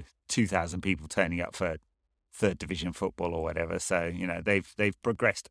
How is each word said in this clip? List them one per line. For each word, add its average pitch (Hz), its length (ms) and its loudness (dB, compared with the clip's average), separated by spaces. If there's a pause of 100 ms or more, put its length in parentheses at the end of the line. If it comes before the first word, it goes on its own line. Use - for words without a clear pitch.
(280)
two 113 200 2
thousand 87 340 0
people 80 260 0
turning 85 320 0
up - 160 -6
for 85 220 -2 (560)
third 98 240 2
division 85 360 -4
football 87 420 -2
or 82 80 -2
whatever. 82 340 -2
So, 87 280 2
you 87 200 -4
know, 85 180 -4
they've, 101 320 2
they've 104 280 2
progressed 117 480 2